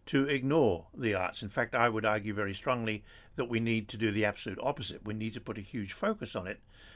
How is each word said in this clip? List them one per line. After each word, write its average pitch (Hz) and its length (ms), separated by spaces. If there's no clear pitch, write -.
to 139 220
ignore 135 680
the 113 200
arts. 92 280
In 104 60
fact, 120 260
I 120 140
would 110 160
argue 107 300
very 101 180
strongly 113 500
that 123 120
we 113 120
need 113 280
to 113 80
do 107 140
the 104 160
absolute 101 360
opposite. 127 440
We 107 80
need 110 180
to 117 80
put 107 160
a 104 60
huge 98 320
focus - 420
on 92 100
it. 104 140